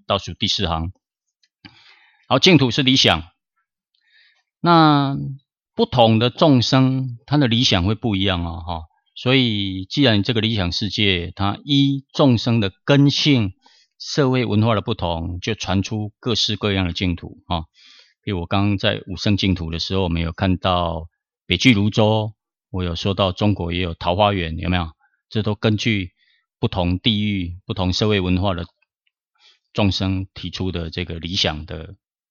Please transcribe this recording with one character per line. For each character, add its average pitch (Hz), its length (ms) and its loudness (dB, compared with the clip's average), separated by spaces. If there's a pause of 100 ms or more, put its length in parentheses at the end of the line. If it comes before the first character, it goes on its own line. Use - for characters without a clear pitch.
倒 104 120 0
数 90 160 -10
第 101 160 -4
四 98 180 -2
行。 82 240 -4 (1400)
好， 131 120 0
净 180 180 6
土 135 140 2
是 147 120 -2
理 131 140 2
想， 85 260 2 (1400)
那 151 580 4 (580)
不 233 100 2
同 113 340 6
的 123 100 2
众 139 320 4
生， 131 640 0
他 143 120 0
的 143 100 4
理 117 160 2
想 92 220 2
会 107 100 0
不 110 220 -2
一 95 40 -2
样 92 220 0
哦， 82 240 -8
哈。 85 140 -8 (340)
所 127 180 -2
以 101 520 -2
既 - 160 -2
然 110 220 4
这 120 100 -2
个 110 80 0
理 113 140 -2
想 87 180 -2
世 101 160 -4
界， 90 440 0
它 98 300 -4
依 139 480 2
众 131 260 4
生 117 220 0
的 98 140 -2 (100)
根 143 280 4
性、 120 420 2 (440)
社 - 320 -2
会 127 140 0
文 107 220 2
化 117 100 2
的 101 60 0
不 117 120 -4
同， 87 460 -4
就 110 160 -6
传 95 260 0
出 104 380 -6
各 117 160 -2
式 104 220 -2
各 104 160 -2
样 95 120 0
的 85 60 -2
净 90 240 -2
土， - 320 -14
哈。 82 200 -4 (560)
比 107 80 -6
如 90 100 -4
我 85 40 -8
刚 101 220 0
刚 101 100 0
在 104 300 -2
五 - 80 -10
圣 104 220 0
净 95 180 0
土 82 160 -6
的 82 80 -6
时 - 140 -6
候， 95 100 0
我 87 60 -2
们 85 120 -2
有 82 120 -4
看 92 240 0
到 85 500 -2 (380)
北 90 120 2
俱 131 160 4
泸 101 160 2
州， 107 440 2 (380)
我 92 120 -4
有 87 120 -4
说 98 180 -2
到 95 200 0
中 104 200 0
国 85 180 -4
也 87 100 -2
有 85 120 -4
桃 87 220 -2
花 101 180 4
源， 82 240 -4
有 85 120 -6
没 90 80 0
有？ 80 120 -4 (400)
这 110 140 -2
都 104 100 -2
根 110 240 0
据 101 360 -4 (440)
不 120 100 -2
同 90 300 -2
地 107 240 -2
域、 92 440 -4
不 - 80 -8
同 90 200 -2
社 110 140 0
会 104 140 2
文 90 200 0
化 95 140 -2
的 87 100 -8 (1080)
众 104 180 2
生 95 420 -4
提 - 160 -14
出 92 220 -6
的 82 180 -8
这 87 160 -8
个 82 140 -10
理 85 160 -8
想 80 300 -4
的 80 300 -14 (360)